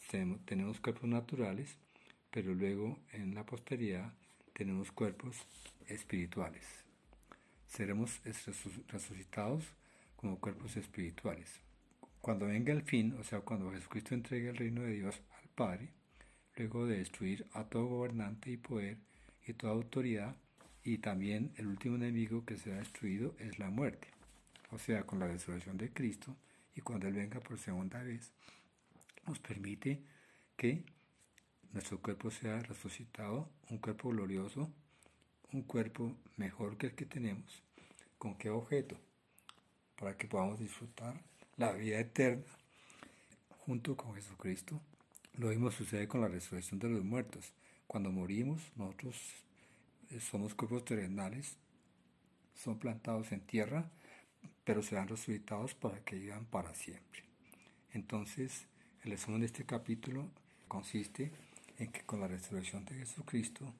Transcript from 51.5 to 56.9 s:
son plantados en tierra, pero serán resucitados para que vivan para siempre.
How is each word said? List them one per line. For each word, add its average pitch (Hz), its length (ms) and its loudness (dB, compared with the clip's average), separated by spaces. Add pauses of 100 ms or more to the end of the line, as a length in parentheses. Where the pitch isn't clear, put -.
son 110 240 -2
plantados 113 540 0
en 98 80 0
tierra, 120 500 4 (760)
pero 107 180 6
serán 98 260 0
resucitados 107 680 -2
para 104 260 -2
que 104 160 -6
vivan 101 300 -6
para 87 280 -2
siempre. - 500 -10 (680)